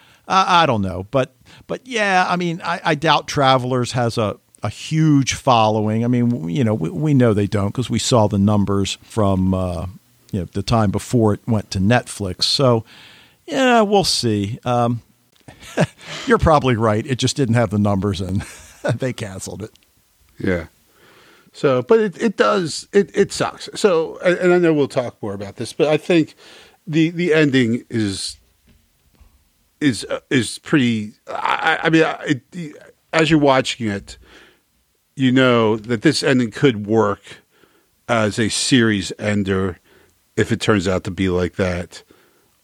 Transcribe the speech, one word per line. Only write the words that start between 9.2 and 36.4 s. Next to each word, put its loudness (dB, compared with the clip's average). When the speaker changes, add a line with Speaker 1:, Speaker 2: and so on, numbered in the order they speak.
Speaker 1:
uh, -4
you -4
know, -6
the -6
time 0
before 0
it -6
went -4
to -6
Netflix. -2
So, 2
yeah, 2
we'll 2
see. -2
Um, 0
<laughs> -4
you're 4
probably 4
right. 0
It -4
just -2
didn't 0
have 2
the 0
numbers 0
and -4
<laughs> -6
they -6
canceled -12
it. -14
Speaker 2:
Yeah. -4
So, 0
but 4
it, -2
it 0
does, -2
it, 2
it 0
sucks. -6
So, 0
and, 2
and 2
I 4
know 4
we'll 2
talk -6
more -6
about -10
this, -10
but 2
I 2
think 0
the, 2
the -2
ending 2
is, -6
is, -2
uh, -8
is -2
pretty, 0
I, -2
I, -2
I 2
mean, 4
I, -2
it, -16
as 2
you're 4
watching 2
it, -8
you 2
know 4
that 0
this 2
ending 2